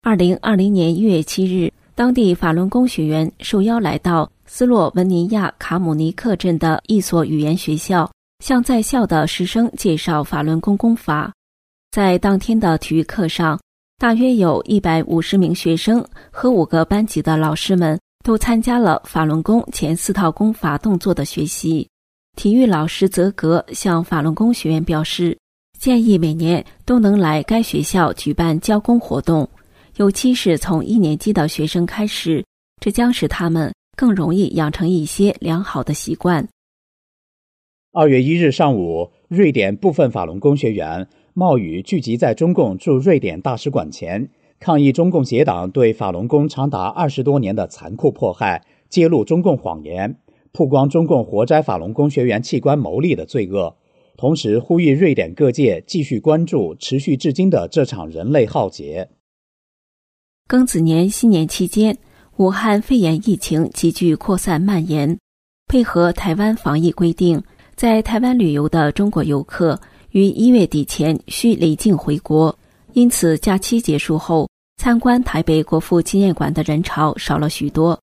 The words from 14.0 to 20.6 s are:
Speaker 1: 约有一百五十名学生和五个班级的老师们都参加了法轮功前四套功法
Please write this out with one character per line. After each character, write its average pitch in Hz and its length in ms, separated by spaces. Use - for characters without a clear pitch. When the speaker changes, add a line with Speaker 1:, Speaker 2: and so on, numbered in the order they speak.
Speaker 1:
约 247 200
有 170 280
一 208 160
百 160 240
五 165 180
十 196 160
名 180 160
学 165 240
生 226 260
和 - 180
五 196 160
个 165 200
班 208 200
级 156 160
的 156 160
老 156 160
师 190 220
们 165 240
都 220 140
参 233 220
加 240 200
了 185 260
法 - 180
轮 156 200
功 226 280
前 160 240
四 - 160
套 185 200
功 214 200
法 147 260